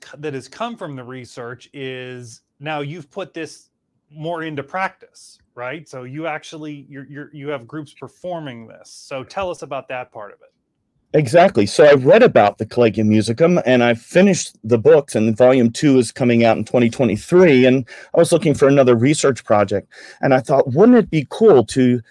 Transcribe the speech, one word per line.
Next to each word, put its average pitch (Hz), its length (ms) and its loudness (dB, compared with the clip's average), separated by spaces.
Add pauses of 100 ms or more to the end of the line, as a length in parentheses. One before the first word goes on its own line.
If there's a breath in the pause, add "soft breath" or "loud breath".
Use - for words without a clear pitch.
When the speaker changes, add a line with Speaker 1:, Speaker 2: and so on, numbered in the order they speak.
(200)
Speaker 1:
that 147 140 -10
has 131 140 -14
come 233 300 -12
from 156 180 -14
the 127 80 -16
research 123 720 -18
is 127 680 -16 (200)
now 151 180 -8
you've 147 320 -14
put 185 220 -14
this - 360 -16 (400)
more 160 340 -10
into 151 200 -10
practice, - 760 -12 (160)
right? 131 340 -14
So 127 140 -16
you 143 220 -14
actually, 151 640 -14
you're, 139 180 -20
you're, 143 280 -18
you 143 160 -14
have 127 180 -10
groups 147 260 -16
performing 139 720 -14
this. 95 240 -20
So - 360 -16
tell 190 260 -10
us 160 100 -16
about 139 280 -14
that 127 240 -14
part 104 180 -18
of 82 100 -20
it. - 120 -20 (600)
Speaker 2:
Exactly. 156 520 2
So - 180 2
I 147 120 8
read 151 280 4
about 117 360 2
the 110 60 -6
Collegium 110 440 0
Musicum, 117 560 0
and 123 180 2
I 120 100 0
finished 180 680 0
the 113 140 0
books, 143 380 4
and 110 200 0
volume 127 340 4
two 135 280 2
is 120 160 0
coming 117 320 0
out 110 100 2
in 107 80 -6
twenty 123 260 0
twenty-three. 131 760 2
And 127 200 0 (300 loud breath)
I 170 40 4
was 170 120 2
looking 160 220 0
for 139 160 2
another 131 260 4
research 139 480 0
project, 104 480 -2 (300 loud breath)
and 139 120 2
I 127 60 2
thought, 135 320 -2
wouldn't 226 260 4
it 196 120 0
be 156 200 -4
cool 160 360 4
to 123 340 0 (120)